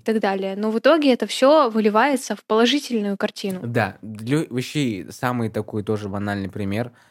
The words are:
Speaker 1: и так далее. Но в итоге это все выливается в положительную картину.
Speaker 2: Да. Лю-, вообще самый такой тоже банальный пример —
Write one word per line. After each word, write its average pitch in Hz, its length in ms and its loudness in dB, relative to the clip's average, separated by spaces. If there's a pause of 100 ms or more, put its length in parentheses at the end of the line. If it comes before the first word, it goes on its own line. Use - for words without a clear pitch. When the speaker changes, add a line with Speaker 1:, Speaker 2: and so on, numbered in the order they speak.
Speaker 1:
и - 20 -14
так 226 160 0
далее. 190 360 -2
Но 214 140 -2
в 220 80 0
итоге 294 340 4
это 226 140 0
все 277 440 4
выливается 220 640 2
в - 80 -18
положительную 226 760 0
картину. 196 440 -4
Speaker 2:
Да. 113 400 0
Лю-, 110 480 -2
вообще 120 600 -4
самый 123 400 -2
такой 107 340 -4
тоже 104 240 -4
банальный 101 420 -4
пример — 104 420 -4 (180)